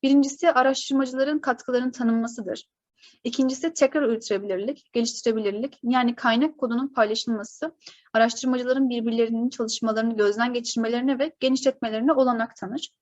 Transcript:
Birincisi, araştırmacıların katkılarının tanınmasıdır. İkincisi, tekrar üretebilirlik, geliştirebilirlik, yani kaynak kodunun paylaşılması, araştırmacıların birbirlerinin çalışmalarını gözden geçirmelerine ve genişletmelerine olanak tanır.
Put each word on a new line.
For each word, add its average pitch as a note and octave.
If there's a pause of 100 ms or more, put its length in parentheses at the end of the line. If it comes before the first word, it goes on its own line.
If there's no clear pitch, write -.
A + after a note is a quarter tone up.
Birincisi, C#4
araştırmacıların C4+
katkılarının B3+
tanınmasıdır. A3+ (540)
İkincisi, C4
tekrar D4
üretebilirlik, G#3+
geliştirebilirlik, A3+
yani A#3+
kaynak B3+
kodunun B3
paylaşılması, A3+ (380)
araştırmacıların B3+
birbirlerinin A3+
çalışmalarını A3+
gözden G#3+
geçirmelerine A#3+
ve D#4
genişletmelerine C4
olanak B3
tanır. G#3